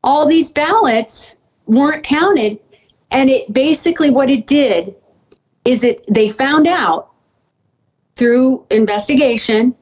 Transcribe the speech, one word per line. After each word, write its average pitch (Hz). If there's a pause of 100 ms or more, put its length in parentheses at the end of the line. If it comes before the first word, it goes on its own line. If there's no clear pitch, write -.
all 294
these 320
ballots 294 (300)
weren't 285
counted. 285 (520)
And 262
it 262
basically, 302
what 262
it 262
did 202 (680)
is 247
it, 233
they 214
found 294
out 269 (1040)
through 254
investigation 226